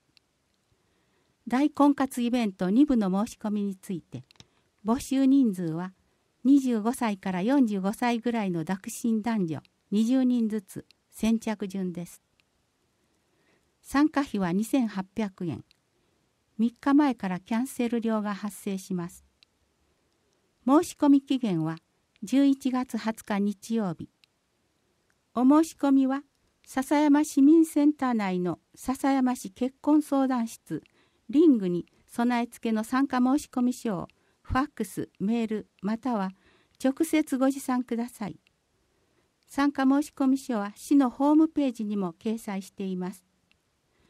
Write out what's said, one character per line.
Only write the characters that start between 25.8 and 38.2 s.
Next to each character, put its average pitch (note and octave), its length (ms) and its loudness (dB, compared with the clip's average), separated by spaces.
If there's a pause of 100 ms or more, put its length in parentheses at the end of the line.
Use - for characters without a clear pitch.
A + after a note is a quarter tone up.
み C4+ 160 4
は、 C#4 160 -4 (420)
笹 C#4+ 360 -2
山 D4 240 6
市 C#4+ 180 0
民 D#4+ 240 8
セ D4 180 0
ン D4+ 80 4
タ C4 180 -4
ー - 20 0
内 G3 260 -2
の F3+ 220 -4 (160)
笹 C4+ 340 -2
山 B3+ 240 0
市 - 160 -12
結 B3+ 300 -6
婚 D4+ 200 4
相 C4+ 280 0
談 B3 180 -2
室、 - 380 -12 (440)
リ C#4 160 4
ン C4+ 140 6
グ F#3+ 100 -2
に F3 180 -4 (200)
備 A#3+ 380 -2
え - 20 -4
付 - 220 -10
け A3+ 40 0
の A3 120 -2
参 C4+ 240 0
加 B3+ 100 -2
申 B3+ 220 4
し - 120 -12
込 B3 100 -2
み B3 100 0
書 G#3 260 -6
を、 D#3+ 100 -10 (340)
フ - 120 -6
ァ C4 120 0
ッ - 20 -20
ク - 160 -10
ス、 - 340 -8
メ A3+ 240 -2
ー A3 60 -2
ル、 G#3+ 200 -8 (140)
ま A3 160 -4
た A#3+ 160 -6
は F#3+ 160 -4 (500)
直 C4+ 240 0
接 D4+ 320 0
ご C4+ 140 2
持 C#4 80 -6
参 B3+ 240 -4
く A#3 140 -6
だ A#3+ 120 -6
さ G#3 200 -12